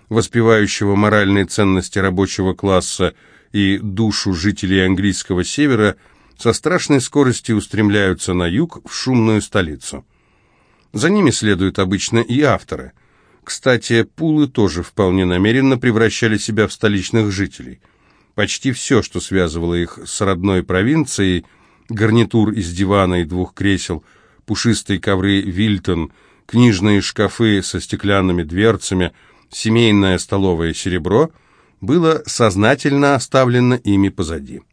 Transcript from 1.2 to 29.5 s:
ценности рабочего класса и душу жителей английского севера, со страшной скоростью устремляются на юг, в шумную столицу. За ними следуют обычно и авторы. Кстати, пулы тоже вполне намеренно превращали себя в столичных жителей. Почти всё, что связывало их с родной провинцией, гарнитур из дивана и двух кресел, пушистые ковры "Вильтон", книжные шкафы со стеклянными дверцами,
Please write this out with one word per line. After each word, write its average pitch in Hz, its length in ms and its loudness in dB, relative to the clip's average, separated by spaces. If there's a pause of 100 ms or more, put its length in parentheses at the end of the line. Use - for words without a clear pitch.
ценности 95 540 -2
рабочего 95 520 -2
класса 92 640 -2 (360)
и 98 280 0
душу 101 560 -2
жителей 95 500 0
английского 92 580 0
севера, 110 540 0 (400)
со - 160 0
страшной 156 480 0
скоростью 123 560 0
устремляются 101 800 0
на 90 120 0
юг, 127 400 -4
в - 80 -16
шумную 113 460 2
столицу. 87 680 -6 (880)
За 110 160 -2
ними 190 220 2
следуют 95 480 0
обычно 98 400 -2
и 120 240 0
авторы. - 500 -4 (500)
Кстати, 117 600 0
пулы 151 460 0
тоже 90 340 0
вполне 95 420 0
намеренно 113 540 2
превращали 113 580 2
себя 104 320 -2
в - 60 -10
столичных 104 580 0
жителей. 92 480 -8 (540)
Почти 104 360 -2
всё, 120 320 0
что - 160 -8
связывало 85 560 -2
их 87 300 -4
с - 160 -12
родной 95 420 0
провинцией, 95 840 0 (440)
гарнитур 110 640 2
из 92 200 -4
дивана 92 500 2
и - 20 -2
двух 90 280 -4
кресел, 92 520 -4 (420)
пушистые 101 540 -2
ковры 98 400 0
"Вильтон", 92 720 -2 (340)
книжные 107 540 4
шкафы 104 640 0
со - 160 -6
стеклянными 92 640 0
дверцами, 92 680 0 (400)